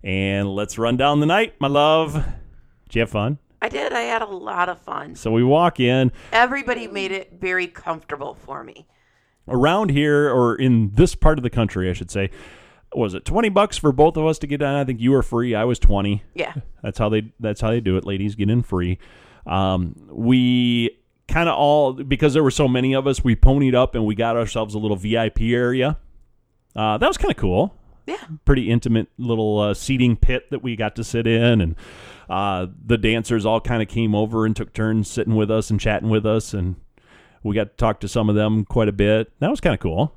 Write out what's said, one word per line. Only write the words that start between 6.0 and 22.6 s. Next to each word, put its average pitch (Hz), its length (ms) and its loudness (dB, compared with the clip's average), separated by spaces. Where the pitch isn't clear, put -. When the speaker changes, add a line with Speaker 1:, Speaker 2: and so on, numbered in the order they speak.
Speaker 2:
Everybody 240 560 0
made 196 240 -8
it 190 280 -10
very 185 280 -4
comfortable 151 640 -10
for - 300 -16
me. - 240 -20
Speaker 1:
Around 160 440 2
here, 147 380 2
or 120 260 2
in 113 380 2
this 113 220 4
part 156 240 4
of 123 40 -8
the 120 60 -2
country, 95 400 -2
I 90 40 -2
should 92 180 -8
say, 98 180 -2
was 104 220 -2
it - 100 -10
twenty 220 240 0
bucks 202 280 2
for 147 140 2
both 151 260 4
of 156 80 0
us 160 140 0
to 147 80 -8
get 143 140 -4
in? 143 60 0
I 143 160 0
think 127 160 -4
you 120 120 2
were 131 120 4
free. 120 320 -2
I 107 80 0
was 120 160 -2
twenty. 101 440 4
Speaker 2:
Yeah. - 180 -8
Speaker 1:
That's 110 160 -6
how 107 100 0
they, 107 300 -2
that's 107 220 -6
how 113 100 -2
they 117 100 0
do 95 160 0
it. - 80 -4
Ladies 101 300 -4
get 101 140 0
in 120 140 2
free. 90 340 -2
Um, 92 500 -2
we 123 840 2
kinda 170 260 0
all, 143 400 2
because 139 400 0
there 156 100 2
were 131 80 4
so 147 160 2